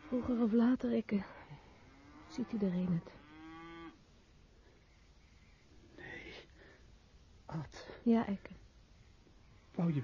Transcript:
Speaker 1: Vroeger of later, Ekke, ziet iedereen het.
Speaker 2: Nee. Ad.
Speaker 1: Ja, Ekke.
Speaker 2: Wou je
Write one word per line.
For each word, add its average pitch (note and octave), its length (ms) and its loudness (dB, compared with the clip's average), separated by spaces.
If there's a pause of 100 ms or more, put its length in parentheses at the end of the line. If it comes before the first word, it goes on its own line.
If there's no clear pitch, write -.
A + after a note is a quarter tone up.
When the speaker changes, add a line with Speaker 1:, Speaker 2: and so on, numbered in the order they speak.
Speaker 1:
Vroeger A#3+ 360 2
of G#3 100 6
later, A#3+ 420 6
Ekke, A3 280 0 (1040)
ziet - 240 -6
iedereen F#3 400 2 (100)
het. - 100 -18 (2750)
Speaker 2:
Nee. - 380 -14 (1120)
Ad. - 400 -8 (160)
Speaker 1:
Ja, A3+ 240 4
Ekke. - 240 -6 (1200)
Speaker 2:
Wou E3+ 200 2
je C3+ 100 2